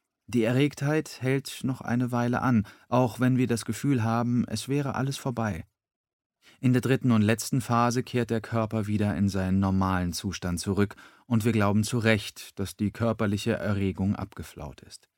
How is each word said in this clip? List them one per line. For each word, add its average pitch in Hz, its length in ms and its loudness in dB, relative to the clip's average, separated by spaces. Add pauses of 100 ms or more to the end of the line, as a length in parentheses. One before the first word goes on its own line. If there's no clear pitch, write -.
(260)
Die 113 160 2
Erregtheit 143 760 0
hält 135 420 -2
noch 127 180 -4
eine 123 300 -2
Weile 120 320 0
an, 120 240 4 (220)
auch 120 320 2
wenn 127 160 4
wir 123 100 2
das 113 180 -2
Gefühl 127 380 0
haben, 120 460 0
es 104 200 -6
wäre 139 260 -2
alles 135 240 -4
vorbei. 113 480 -4 (960)
In 127 120 4
der 123 100 4
dritten 127 280 2
und 110 120 6
letzten 113 380 2
Phase 120 420 2
kehrt 120 280 -2
der 113 100 0
Körper 110 460 -2
wieder 104 300 0
in 101 120 2
seinen 95 320 0
normalen 95 520 0
Zustand 90 460 -4
zurück 101 380 0 (300)
und 110 180 0
wir 117 80 2
glauben 104 320 2
zu 123 140 -2
Recht, - 600 0
dass - 180 -6
die 104 140 0
körperliche 113 600 -2
Erregung 98 640 0
abgeflaut - 640 -12
ist. - 380 -20